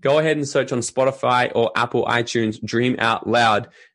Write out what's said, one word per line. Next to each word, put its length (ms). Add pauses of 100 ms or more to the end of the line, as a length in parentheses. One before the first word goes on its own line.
go 180
ahead 180
and 120
search 240
on 80
Spotify 760
or 220
Apple 300
iTunes, 580
Dream 340
Out 300
Loud, 400 (260)